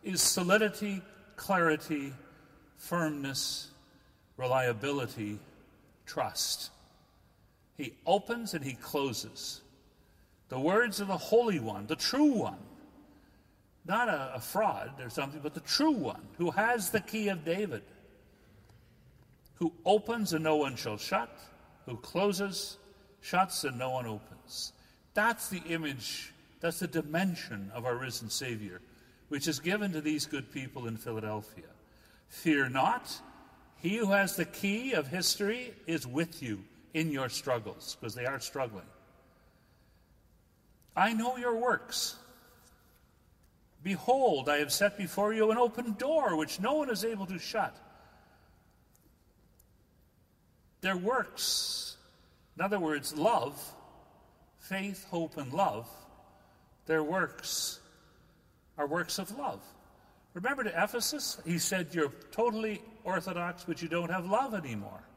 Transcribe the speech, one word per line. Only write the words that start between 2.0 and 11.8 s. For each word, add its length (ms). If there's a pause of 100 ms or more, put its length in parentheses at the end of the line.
firmness, 920 (640)
reliability, 1000 (680)
trust. 640 (1080)
He 180 (100)
opens 480
and 100
he 100
closes. 880 (840)
The 120
words 400
of 80
the 100
Holy 420
One, 280